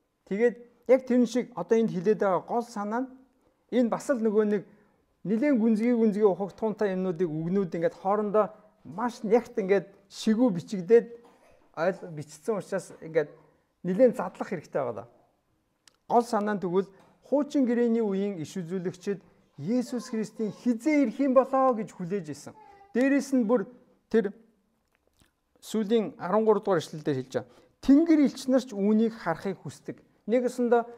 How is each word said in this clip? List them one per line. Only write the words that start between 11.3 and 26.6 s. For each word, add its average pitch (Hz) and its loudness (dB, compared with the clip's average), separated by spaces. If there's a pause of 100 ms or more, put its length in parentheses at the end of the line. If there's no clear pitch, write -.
ойл-, 185 -2
бичсэн 165 -8
учраас - -8
ингээд 156 0 (520)
нэлээд 196 4
задлах - -8
хэрэгтэй 151 -6
байгаа 120 -6
даа. 110 -18 (960)
Гол 233 4
санаа 208 -2
нь 185 -4
тэгвэл 190 0 (360)
хуучин 285 0
гэрээний 233 2
үеийн 196 -2
иш 151 -10
үзүүлэгчид 180 -8 (340)
Есүс 240 -4
Христийн 214 -6
хизээ 269 0
ирэх 202 -10
юм 269 0
болоо 262 2
гэж 208 -8
хүлээж 175 -8
исэн. 123 -16 (420)
Дээрээс 269 2
нь 247 2
бүр 208 0 (400)
тэр 202 2 (1300)
сүүлийн 214 -2
13 - -
дугаар 196 2